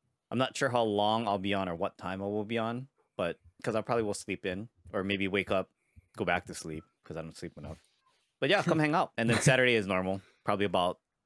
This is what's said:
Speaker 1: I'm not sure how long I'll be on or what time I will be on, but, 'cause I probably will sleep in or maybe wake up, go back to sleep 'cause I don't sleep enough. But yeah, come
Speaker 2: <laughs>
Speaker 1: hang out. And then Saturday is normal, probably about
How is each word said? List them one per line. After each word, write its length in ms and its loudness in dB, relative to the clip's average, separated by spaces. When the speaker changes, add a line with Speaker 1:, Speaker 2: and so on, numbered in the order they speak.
Speaker 1:
I'm 60 -2
not 180 0
sure 140 -2
how 140 2
long 440 2
I'll 120 2
be 140 -2
on 140 0
or 80 -4
what 220 -4
time 240 -8
I 40 -6
will 200 -4
be 120 -4
on, 300 -4
but, 200 -2
'cause 120 -2
I 60 0
probably 220 -2
will 100 -2
sleep 320 -8
in 220 -4
or 100 -2
maybe 240 0
wake 220 0
up, 200 0
go 100 -6
back 200 0
to 80 -12
sleep 300 -10
'cause 140 -12
I 40 -6
don't 140 -14
sleep 220 -12
enough. 220 -12
But 100 0
yeah, 120 4
come 180 2
Speaker 2:
<laughs> 60 4
Speaker 1:
hang 80 2
out. 240 0
And 120 2
then 120 4
Saturday 320 6
is 140 2
normal, 340 0
probably 220 2
about 340 2